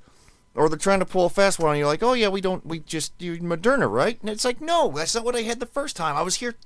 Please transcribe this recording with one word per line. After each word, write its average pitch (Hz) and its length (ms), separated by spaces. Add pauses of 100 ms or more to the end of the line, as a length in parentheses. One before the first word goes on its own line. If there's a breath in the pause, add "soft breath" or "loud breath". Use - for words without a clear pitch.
(540 soft breath)
or 151 140
they're 202 80
trying 196 220
to 185 80
pull 180 200
a 170 40
fast 196 300
one 156 100
on 147 80
you, 147 80
like, 151 160
"Oh, 247 120
yeah, 233 140
we 196 120
don't, 185 260
we 160 140
just - 360
do 170 220
Moderna, 170 520
right?" 147 300
And 202 80
it's 214 160
like, 247 160
"No, 320 300
that's 147 240
not 226 100
what 240 120
I 233 60
had 233 180
the 240 60
first 277 300
time. 156 200
I 156 60
was 180 140
here 240 300